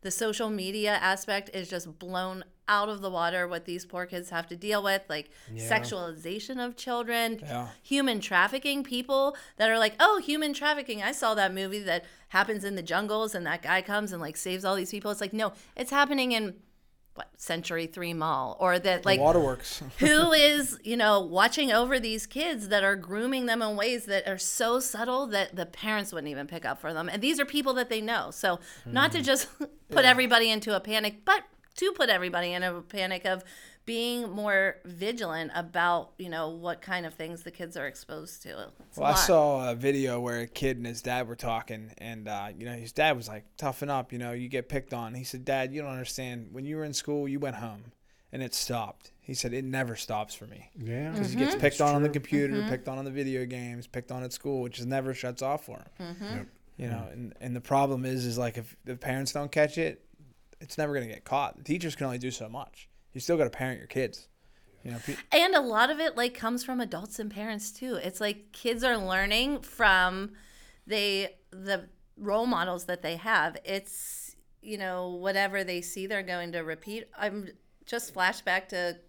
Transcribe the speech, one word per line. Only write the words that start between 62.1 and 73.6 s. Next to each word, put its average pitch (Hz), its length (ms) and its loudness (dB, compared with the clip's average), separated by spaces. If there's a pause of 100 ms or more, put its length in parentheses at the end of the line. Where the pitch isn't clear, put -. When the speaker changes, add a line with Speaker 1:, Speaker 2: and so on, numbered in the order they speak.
Speaker 3:
do 127 140 -4
so 113 180 -8
much. 120 400 -14 (240)
You 131 80 -8
still 170 160 2
gotta 139 120 4
parent 131 280 -6
your - 100 -16
kids. - 400 -4 (560)
You 120 80 -10
know, 117 140 -8
pe- 143 100 -6 (160)
Speaker 1:
And 349 240 6
a 294 60 8
lot 240 280 4
of 294 120 -2
it, 311 160 -2
like, 240 160 0
comes 240 320 -4
from 254 160 -4
adults 196 380 -8
and 214 120 -6
parents 208 400 -8
too. 254 240 -6
It's 185 240 -6
like 208 320 -4
kids 233 320 -2
are 247 140 4
learning 202 640 2
from 190 720 4 (560)
they, 202 480 0 (160)
the 190 360 -4 (300)
role 208 280 0
models 180 400 0
that 180 160 -4
they 165 160 -4
have. 170 460 2